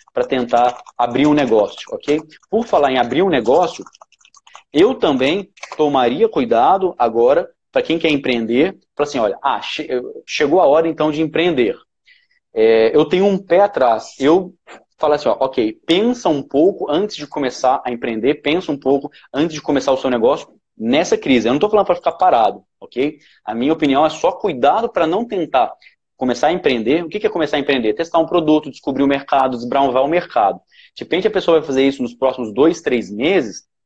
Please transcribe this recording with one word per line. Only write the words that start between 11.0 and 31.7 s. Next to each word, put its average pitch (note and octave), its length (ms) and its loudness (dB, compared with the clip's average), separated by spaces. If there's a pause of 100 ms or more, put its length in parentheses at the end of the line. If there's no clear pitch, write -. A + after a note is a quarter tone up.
de D3+ 100 -4
empreender." D#3 560 0 (760)
É, A2+ 420 4
eu D#3 100 4
tenho F#3 200 0
um G3 120 2
pé F#3+ 240 2
atrás. B2 580 0
Eu E3 340 2 (440)
falo D3+ 160 0
assim, C#3+ 160 0
ó, G#2+ 100 0
"Ok, B2 460 -2
pensa G#3+ 420 0
um D3 140 0
pouco D3+ 480 0
antes F#3 260 -2
de D3 120 -12
começar C3 580 -2
a B2 60 -6
empreender, A#2+ 500 -2
pensa D#3+ 300 -4
um C#3 60 -4
pouco C3+ 340 -2 (200)
antes D#3 220 -2
de D3 80 -12
começar C#3 300 -2
o C3 60 2
seu C3 120 -4
negócio B2 380 0 (280)
nessa C#3 420 0
crise." A#2 300 0
Eu B2 60 0
não D3 60 0
tô G#3 100 0
falando G3+ 160 2
pra F3+ 100 2
ficar E3+ 180 -4
parado, A#2 500 2 (160)
ok? C#3 400 -6 (260)
A A2 80 -8
minha B2+ 200 -2
opinião D3 300 0
é D#3 60 2
só E3 220 -2
cuidado F3 580 0
pra E3+ 160 0
não F#3 180 -2
tentar D#3+ 480 -2 (460)
começar B2+ 300 -2
a E3 60 2
empreender. C#3 500 0
O D#3+ 60 -10
que G#3 100 -8
que G#3+ 80 -2
é - 20 2
começar D3+ 280 -4
a - 20 -2
empreender? B2+ 340 0
Testar E3 240 -4
um E3 80 2
produto, D#3 460 0
descobrir C#3 320 -4
o C#3 40 2
mercado, C3+ 500 0
desbravar B2+ 460 0
o C#3+ 40 0
mercado. A2+ 520 0 (360)
De - 80 -12
repente F3+ 240 -2
a - 40 2
pessoa E3+ 280 2
vai D3 80 -4
fazer C3+ 180 2